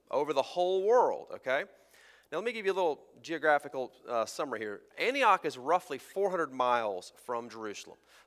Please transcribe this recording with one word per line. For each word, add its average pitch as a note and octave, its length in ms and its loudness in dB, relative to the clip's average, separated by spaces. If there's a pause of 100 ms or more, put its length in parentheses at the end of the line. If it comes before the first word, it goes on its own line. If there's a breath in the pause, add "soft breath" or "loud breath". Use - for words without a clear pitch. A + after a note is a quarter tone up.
(100)
over D3 240 0
the C3+ 80 2
whole F#3 420 0
world, G#3 520 4
okay? C3+ 280 -2 (640 soft breath)
Now, D3+ 60 -6
let F#3+ 80 -4
me A#3+ 80 -2
give G#3+ 140 -6
you F#3+ 60 2
a - 20 -4
little E3+ 260 0 (220)
geographical, C#3+ 720 0 (140)
uh, A2+ 200 0
summary C3 340 -6
here. G#2+ 220 -6 (160)
Antioch G#3 480 2
is C3 100 -4
roughly C#3+ 400 0
four G3 320 -4
hundred E3 240 -2
miles A#2+ 640 0 (100)
from A#2+ 240 -4
Jerusalem. A2 480 -12 (300 soft breath)